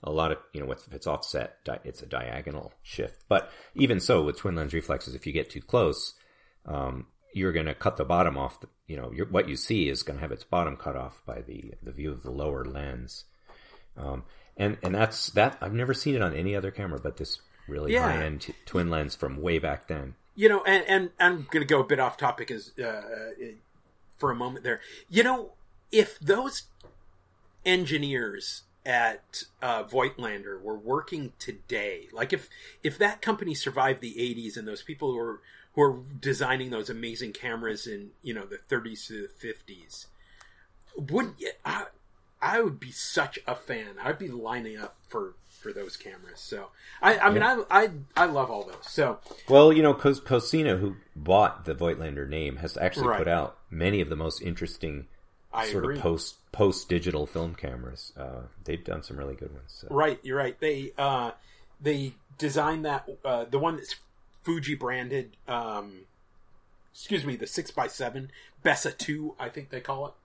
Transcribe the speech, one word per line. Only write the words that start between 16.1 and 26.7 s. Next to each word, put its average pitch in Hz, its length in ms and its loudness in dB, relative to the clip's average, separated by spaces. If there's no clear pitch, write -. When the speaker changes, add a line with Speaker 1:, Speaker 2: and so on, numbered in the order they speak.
Speaker 1:
it 113 60 2
on 85 120 0
any 95 220 -2
other 98 140 -2
camera, 90 300 -6
but - 180 -6
this - 220 -8
really 76 240 -2
Speaker 2:
Yeah. 247 100 4
Speaker 1:
high-end 78 380 -2
t-, - 140 -12
twin 87 240 0
lens 76 240 -2
from 69 260 -6
way 82 180 2
back 76 280 -4
then. 69 280 -6
Speaker 2:
You 208 140 8
know, 202 160 6
and, 190 240 6
and 190 220 4
I'm 180 300 4
gonna 147 160 2
go 143 140 6
a 131 60 6
bit 135 140 4
off 123 160 2
topic 123 340 0
as, 113 280 -10
uh, 127 40 -4
uh, 110 200 -4
for 139 140 0
a 123 40 0
moment 127 300 -6
there. 120 160 -2
You 214 140 6
know, 247 300 2
if 208 260 4
those 220 460 2